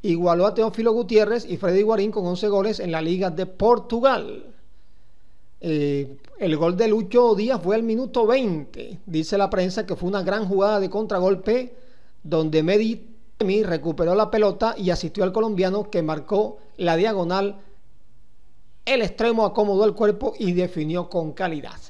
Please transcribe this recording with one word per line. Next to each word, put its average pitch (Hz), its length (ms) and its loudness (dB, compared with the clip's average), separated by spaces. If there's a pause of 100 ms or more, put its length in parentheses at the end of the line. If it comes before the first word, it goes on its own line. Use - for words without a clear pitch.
igualó 175 440 4
a 208 80 2
Teófilo 220 380 2
Gutiérrez 220 520 4
y 180 120 -6
Freddy 190 260 2
Guarín 214 300 2
con 202 120 -2
once 180 220 -2
goles 202 320 2
en 180 140 -4
la 160 100 -2
Liga 180 280 0
de 175 160 -4
Portugal. 226 1080 0 (1040)
Eh, 143 580 -2 (200)
el 175 180 0
gol 165 200 2
de 226 120 4
Lucho 226 460 4
Díaz 220 260 0
fue 175 160 0
al 226 60 0
minuto 233 440 0
veinte. 208 800 0
Dice 160 320 -2
la 196 120 2
prensa 185 360 0
que 180 100 -4
fue 175 120 -4
una 196 140 -2
gran 196 260 -2
jugada 196 320 2
de 190 100 -2
contragolpe, 202 840 0 (460)
donde 156 400 2
Medi 214 460 2 (300)
Temi 208 260 2
recuperó 170 500 0
la 214 160 2
pelota 214 480 2
y 185 120 0
asistió 180 340 -2
al 185 80 0
colombiano, 208 580 0
que 175 120 0
marcó 156 560 -2 (180)
la 170 200 2
diagonal. 196 640 0 (1200)
El 247 180 0
extremo 226 420 2
acomodó 202 400 2
el 208 100 4
cuerpo 208 420 0
y 190 140 0
definió 175 580 -2
con 160 220 -2
calidad 160 480 -6 (120)